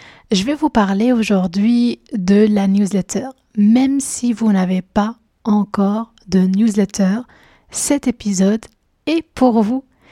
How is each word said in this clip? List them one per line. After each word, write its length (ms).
Je 120
vais 120
vous 160
parler 400
aujourd'hui 880
de 360
la 180
newsletter. 600
Même 440
si 340
vous 180
n'avez 300
pas 360
encore 720
de 120
newsletter, 800
cet 380
épisode 580
est 160
pour 400
vous 220